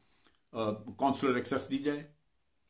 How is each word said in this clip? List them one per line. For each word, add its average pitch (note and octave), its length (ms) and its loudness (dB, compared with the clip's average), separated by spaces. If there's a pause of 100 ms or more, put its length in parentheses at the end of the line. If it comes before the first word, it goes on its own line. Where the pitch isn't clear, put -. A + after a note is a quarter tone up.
(540)
अ, A2 180 0 (280)
कॉन्सुलर C3 380 4
एक्सेस B2+ 320 0
दी C3+ 80 0
जाए। D3 320 -2 (600)